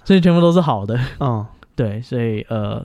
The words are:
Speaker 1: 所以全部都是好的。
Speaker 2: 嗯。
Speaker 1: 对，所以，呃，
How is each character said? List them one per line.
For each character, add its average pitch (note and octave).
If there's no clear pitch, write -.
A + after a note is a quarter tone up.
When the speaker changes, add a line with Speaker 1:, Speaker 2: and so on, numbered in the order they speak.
Speaker 1:
所 G3
以 F#3
全 E3+
部 F3
都 E3+
是 F3
好 A#2+
的。 A2
Speaker 2:
嗯。 A2+
Speaker 1:
对， A2
所 B2
以， A2
呃， A2